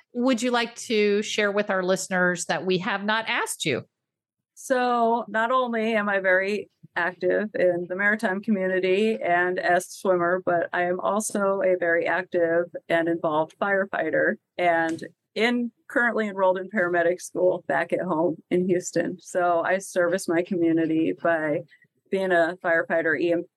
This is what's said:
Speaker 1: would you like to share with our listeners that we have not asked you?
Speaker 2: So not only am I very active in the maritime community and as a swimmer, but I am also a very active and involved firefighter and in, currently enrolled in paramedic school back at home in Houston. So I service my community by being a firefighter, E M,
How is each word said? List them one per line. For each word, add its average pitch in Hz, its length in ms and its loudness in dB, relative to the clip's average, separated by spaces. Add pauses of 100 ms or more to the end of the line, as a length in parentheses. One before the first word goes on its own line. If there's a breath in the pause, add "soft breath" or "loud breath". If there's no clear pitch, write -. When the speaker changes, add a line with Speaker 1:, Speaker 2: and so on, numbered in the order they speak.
(140)
Speaker 1:
would 247 300 2
you 247 80 0
like 233 240 0
to 208 480 0
share 214 280 0
with 208 180 0
our 190 120 0
listeners 180 640 0
that 165 200 -2
we 185 140 2
have 202 260 -4
not 220 240 0
asked 294 360 -4
you? 135 180 0 (720)
Speaker 2:
So 240 760 0
not 220 220 -2
only 233 440 0
am 208 140 0
I 196 100 0
very 190 500 0 (280)
active 180 600 -2
in 180 300 2
the 180 80 -8
maritime 202 460 0
community 190 800 0
and 180 340 0
as 180 300 0
a - 40 -18
swimmer, 180 540 0
but 175 280 0
I 175 100 0
am 180 160 -2
also 196 640 -2
a 185 160 2
very 170 280 0
active 170 580 0 (240)
and 165 180 0
involved 160 520 -2
firefighter 190 720 0 (240)
and 165 440 0 (320)
in, 240 380 -2 (160)
currently 220 400 0
enrolled 190 300 2
in 190 120 -10
paramedic 175 520 0
school 180 480 0
back 160 240 -2
at - 80 0
home 165 340 0 (160)
in 180 160 2
Houston. 175 540 -2
So 175 440 0
I 185 120 0
service 185 500 -2
my 170 160 2
community 165 680 0 (100)
by 160 380 0 (500 soft breath)
being 190 200 -2
a 165 320 2
firefighter, 165 560 0
E 170 120 2
M, 175 120 0 (140)